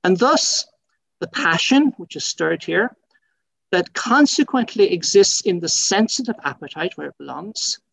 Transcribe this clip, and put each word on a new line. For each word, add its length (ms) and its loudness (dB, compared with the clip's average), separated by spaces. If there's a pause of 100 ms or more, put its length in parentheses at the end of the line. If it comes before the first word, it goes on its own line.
And 160 4
thus, 460 2 (540)
the 100 -8
passion, 720 2
which 180 -14
is 80 -8
stirred 400 -4
here, 320 -2 (720)
that 220 0
consequently 960 2
exists 520 2
in 180 -2
the 80 -6
sensitive 760 0
appetite 520 -8
where 120 -10
it 100 -18
belongs 600 -8 (140)